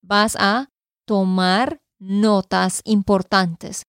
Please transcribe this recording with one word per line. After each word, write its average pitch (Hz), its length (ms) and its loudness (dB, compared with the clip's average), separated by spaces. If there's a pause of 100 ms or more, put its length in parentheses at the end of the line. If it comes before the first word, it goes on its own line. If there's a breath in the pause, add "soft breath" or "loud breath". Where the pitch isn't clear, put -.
Vas 208 380 0
a 220 300 -2 (360)
tomar 190 760 0 (180)
notas 190 840 0
importantes 190 1040 -2